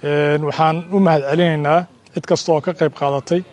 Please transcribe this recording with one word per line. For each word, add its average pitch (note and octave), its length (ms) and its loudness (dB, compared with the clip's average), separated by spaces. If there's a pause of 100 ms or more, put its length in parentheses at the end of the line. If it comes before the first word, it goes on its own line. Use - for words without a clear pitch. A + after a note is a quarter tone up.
Een, D3 400 0
waxaan D#3+ 320 0 (160)
u G3 80 2
mahadcelinaynaa D#3+ 840 2 (280)
cid - 120 -6
kasta E3+ 260 0
oo D3+ 80 2
ka F3 140 -4
qayb D#3 200 0
qaadatay C#3+ 480 -2 (100)